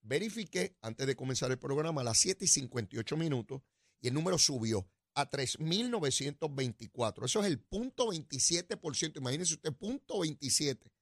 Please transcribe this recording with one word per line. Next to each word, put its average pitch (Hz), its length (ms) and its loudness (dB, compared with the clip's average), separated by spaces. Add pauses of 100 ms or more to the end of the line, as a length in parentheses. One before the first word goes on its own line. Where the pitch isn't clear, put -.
Verifiqué 185 800 -2
antes 117 240 -6
de 135 100 2
comenzar 131 360 -2
el 127 80 0
programa 143 420 -2
a 123 40 -2
las 113 120 4
siete - 280 2
y - 20 4
cincuenta 123 480 0
y - 20 -2
ocho 117 200 -2
minutos 139 440 0 (400)
y 123 60 -2
el 123 80 0
número 165 240 2
subió 110 500 2 (240)
a 139 160 0
tres 135 300 -2
mil 196 320 0
novecientos 147 640 0
veinticuatro. 120 720 -2
Eso - 140 2
es 208 40 2
el 151 140 0
punto 240 480 -2
veintisiete 170 680 0
por 151 180 -4
ciento. - 240 -2
Imagínese 147 340 0
usted, - 200 -4
punto 214 480 -4
veintisiete. 143 680 0 (100)